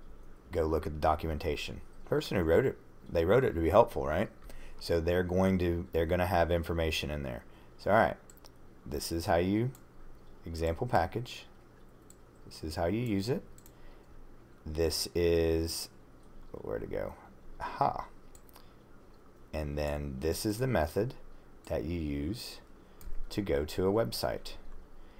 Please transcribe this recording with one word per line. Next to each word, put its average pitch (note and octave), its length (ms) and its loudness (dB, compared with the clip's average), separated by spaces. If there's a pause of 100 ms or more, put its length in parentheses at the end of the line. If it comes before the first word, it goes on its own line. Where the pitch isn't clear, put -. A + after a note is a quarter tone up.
(500)
go E2+ 140 0
look D#2 220 0
at D2+ 60 -6
the D2+ 60 -6
documentation. D#2 800 0 (240)
The - 60 -6
person - 260 0
who F#2 60 4
wrote E2+ 240 6
it, G2 100 0 (340)
they E2 140 4
wrote A2+ 200 6
it - 100 0
to E2 60 0
be D#2+ 100 4
helpful, F#2 360 6
right? E2+ 220 0 (500)
So E2+ 220 2
they're F2 220 4
going F#2 380 4
to, F2 320 0
they're E2 120 4
gonna F2 220 2
have E2+ 240 4
information E2 600 0
in D2 120 -4
there. B1 220 -6 (340)
So, - 120 -2
all G2+ 60 8
right, F2 200 6 (680)
this C#2 260 -6
is E2 140 -2
how F#2+ 120 4
you, G#2 340 2 (720)
example E2 420 -2
package. A2+ 600 -2 (1000)
This - 160 -16
is D#2 140 -6
how F2 100 0
you G2+ 140 0
use G#2 300 0
it. D#3 120 0 (1200)
This D#2+ 480 0
is, E2 760 2 (640)
where - 260 -6
to G#1+ 80 -8
go? G1+ 280 -4 (460)
Aha. - 460 -2 (1500)
And D2 240 -2
then D2 440 -2
this D#2+ 260 0
is G#2+ 120 0
the C3 100 0
method G2+ 460 2 (520)
that C#2 180 -2
you E2+ 140 -2
use D2+ 640 -4 (680)
to A2 120 -2
go D2 220 2
to F#2 240 0
a G2 40 2
website. A2+ 600 -2 (680)